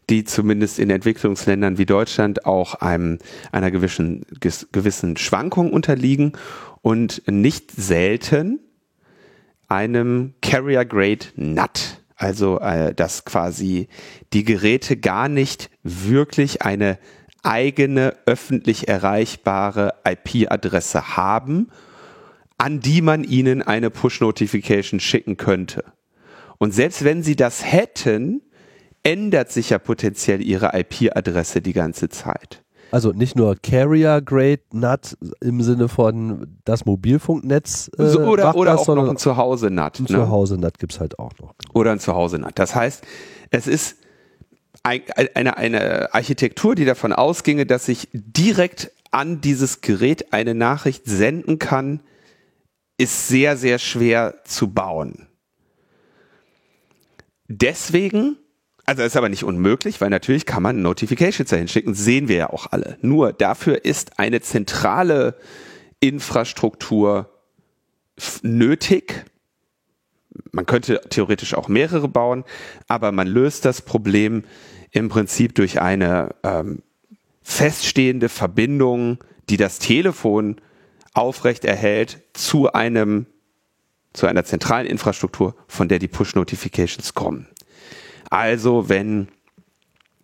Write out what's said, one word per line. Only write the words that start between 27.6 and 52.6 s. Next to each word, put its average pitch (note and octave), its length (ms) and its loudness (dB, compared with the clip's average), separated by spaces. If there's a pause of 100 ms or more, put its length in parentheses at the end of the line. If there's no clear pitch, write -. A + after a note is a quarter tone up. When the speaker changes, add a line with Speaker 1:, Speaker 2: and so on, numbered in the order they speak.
Speaker 1:
hätten, D#3+ 800 0 (600)
ändert F3 480 0
sich A#2 200 -4
ja G#2 80 4
potenziell G2+ 640 -2
ihre G2 360 0
I-P-Adresse F2 840 0
die F2+ 100 -4
ganze E2 380 -2
Zeit. - 520 -10 (280)
Speaker 2:
Also A2+ 220 2
nicht B2 240 -2
nur G#2+ 200 4
Carrier-Grade C#3+ 1040 2 (100)
nat A#2+ 440 -2 (240)
im A#2+ 220 0
Sinne A#2+ 260 2
von A2+ 760 -2
das A2+ 200 0
Mobilfunknetz, C3 1120 0
äh, D3+ 80 2
Speaker 1:
So, D3+ 160 4
oder, G3+ 260 4
Speaker 2:
macht D#3+ 100 4
Speaker 1:
oder F3+ 160 6
Speaker 2:
das, D#3 80 4
Speaker 1:
auch D3+ 80 0
noch D3+ 80 4
Speaker 2:
sondern C3+ 140 2
Speaker 1:
ein C3+ 60 -2
Zuhause-NAT, A#2+ 840 0
Speaker 2:
ein - 20 -4
Speaker 1:
ne? B2 60 -2
Speaker 2:
Zuhause-NAT G2 680 0
gibt's - 220 -10
halt D#2+ 180 -6
auch A#1+ 220 -14
noch. - 140 -20 (180)
Speaker 1:
Oder A2 200 4
ein G2+ 80 -4
Zuhause-NAT. F2 580 -2
Das F#2+ 160 0
heißt, B2 300 -2 (460)
es A#2+ 180 -2
ist - 280 -2 (840)
ein, B2 200 -2 (120)
ein, C3 200 2
eine, B2+ 220 0
eine A2+ 580 0
Architektur, C3+ 600 0
die E3 100 2
davon A#2+ 280 2
ausginge, D3 520 2
dass B2 220 0
sich - 260 -2
direkt F3+ 800 -2 (220)
an D3 280 -2
dieses C#3 420 -2
Gerät A#2 500 0
eine A2+ 220 0
Nachricht C3 520 -2
senden C3+ 540 0
kann, C#3 400 -4 (1000)